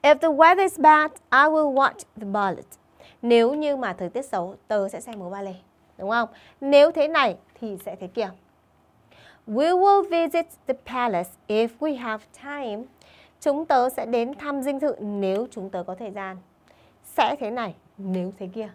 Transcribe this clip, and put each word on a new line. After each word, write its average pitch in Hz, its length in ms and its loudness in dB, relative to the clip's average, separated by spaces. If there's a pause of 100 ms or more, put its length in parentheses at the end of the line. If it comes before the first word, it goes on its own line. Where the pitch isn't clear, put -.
If 294 160 6
the 330 100 0
weather 330 340 6
is 370 180 -2
bad, 302 320 6
I - 260 0
will 302 360 4
watch 269 300 0 (160)
the 220 40 -10
ballet. 196 400 -2 (580)
Nếu 233 320 4
như 294 220 -2
mà 233 160 -4
thời 180 160 -8
tiết 240 140 -8
xấu, 196 340 -6 (120)
tớ 202 200 0
sẽ - 120 -10
xem 226 180 -16
múa 180 120 -12
ballet, 196 260 -12 (420)
đúng 190 120 -8
không? 226 180 -2 (320)
Nếu 285 320 4
thế 302 160 0
này 269 280 2 (240)
thì 202 240 -10
sẽ 180 120 -12
thế 185 100 -14
kia. 190 240 -6 (1160)
We 302 320 2
will 403 240 6
visit 339 440 0 (200)
the 262 80 -2 (120)
palace 226 440 -2 (180)
if 220 200 0 (120)
we 294 180 -2
have 226 260 -8 (180)
time. 262 400 -10 (580)
Chúng 302 260 -2
tớ 254 220 2
sẽ 254 180 -6
đến 233 280 -2
thăm 285 280 -6
dinh 269 180 -4
thự - 200 0
nếu 202 500 -4
chúng 190 200 -12
tớ 185 160 -8
có 185 80 -10
thời 208 160 -12
gian. 190 260 -12 (680)
Sẽ 262 360 0
thế 214 100 -6
này, 226 240 -8 (240)
nếu 185 400 -6
thế 190 160 -12
kia. 214 200 -10